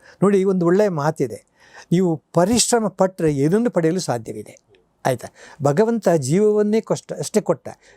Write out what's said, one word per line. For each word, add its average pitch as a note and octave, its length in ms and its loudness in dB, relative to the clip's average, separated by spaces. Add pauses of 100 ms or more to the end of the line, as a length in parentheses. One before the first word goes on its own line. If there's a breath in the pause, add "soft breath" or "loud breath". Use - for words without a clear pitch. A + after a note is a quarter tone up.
(240 soft breath)
ನೋಡಿ, G3 200 4
ಒಂದು F#3+ 220 0
ಒಳ್ಳೆಯ G3 240 2
ಮಾತಿದೆ, C#3+ 560 -4 (460 loud breath)
ನೀವು E3+ 320 0 (100)
ಪರಿಶ್ರಮ G#3+ 540 0
ಪಟ್ಟರೆ F#3 460 0
ಏನನ್ನು E3 360 0
ಪಡೆಯಲು E3+ 300 0
ಸಾಧ್ಯವಿದೆ. A2 580 -8 (480)
ಆಯ್ತಾ? C3 220 -2 (360 loud breath)
ಭಗವಂತ G#3 460 2
ಜೀವವನ್ನೇ G#3 720 2
ಕಷ್ಟ - 320 -6
ಅಷ್ಟೇ F#3+ 280 -2
ಕೊಟ್ಟ, - 280 -4 (280 soft breath)